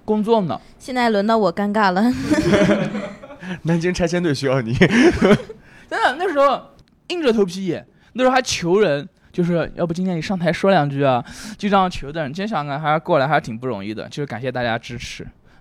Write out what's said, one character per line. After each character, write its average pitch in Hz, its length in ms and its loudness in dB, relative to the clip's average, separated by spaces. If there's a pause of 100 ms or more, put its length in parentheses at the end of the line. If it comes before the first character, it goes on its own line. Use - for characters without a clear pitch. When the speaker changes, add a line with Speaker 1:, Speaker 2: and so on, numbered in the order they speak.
Speaker 1:
工 214 200 0
作 226 160 4
呢？ 156 180 -4 (200)
Speaker 2:
现 269 160 -12
在 240 160 2
轮 202 160 2
到 226 100 4
我 190 160 2
尴 202 220 -2
尬 208 160 4
了。 185 120 2 (840)
<laughs> - 760 -10
Speaker 3:
南 170 160 0
京 180 140 0
拆 180 160 0
迁 175 140 0
队 160 120 0
需 139 120 -4
要 131 160 2
你。 113 120 -4
Speaker 1:
<laughs> - 1120 2
真 381 140 -4
的， 269 160 2
那 359 140 -2
时 285 60 0
候 269 220 2 (480)
硬 349 140 -4
着 254 100 2
头 214 120 2
皮 185 220 -4
演， 143 200 -4 (280)
那 247 100 0
时 254 40 4
候 262 60 2
还 262 80 2
求 175 380 0
人， 147 280 0 (240)
就 180 120 0
说 170 200 0 (120)
要 175 100 0
不 170 80 -6
今 185 100 -4
天 185 120 -2
你 160 40 -4
上 185 160 -4
台 165 160 0
说 190 200 2
两 147 180 4
句 139 140 0
啊， 127 200 2 (320)
就 208 120 -4
这 196 80 4
样 190 120 4
求 139 220 -8
的。 156 140 -6
今 143 100 -8
天 190 140 -6
想 151 180 -4
想 143 140 -6
还 151 120 0
是 156 60 2
过 165 220 2
来 131 80 2
还 156 80 2
是 139 40 4
挺 113 160 -8
不 127 120 -8
容 101 160 -6
易 107 100 -6
的， 107 140 -10
就 - 80 -14
是 143 100 -6
感 113 140 -10
谢 127 100 -4
大 123 140 -4
家 113 120 -2
支 120 220 -12
持。 - 260 -14 (360)